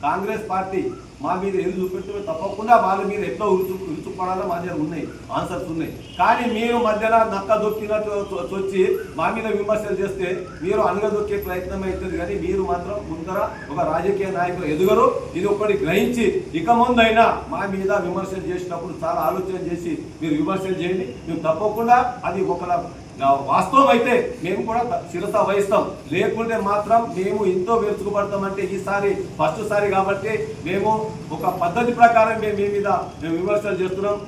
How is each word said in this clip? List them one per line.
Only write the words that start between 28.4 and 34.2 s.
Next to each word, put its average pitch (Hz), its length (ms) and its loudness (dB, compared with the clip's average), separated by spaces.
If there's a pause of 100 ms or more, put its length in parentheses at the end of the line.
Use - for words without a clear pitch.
ఈసారి 196 360 0 (280)
ఫస్ట్ 214 320 0
సారి 202 240 2
కాబట్టి 196 380 0 (340)
మేము 196 240 0 (460)
ఒక - 100 -2 (160)
పద్ధతి 233 380 2
ప్రకారం 226 420 6
మేము 208 180 0
మీ 202 140 2
మీద 196 140 0 (320)
మేము 165 200 -2
విమర్శలు 202 420 0
చేస్తున్నాం. 196 340 -2 (120)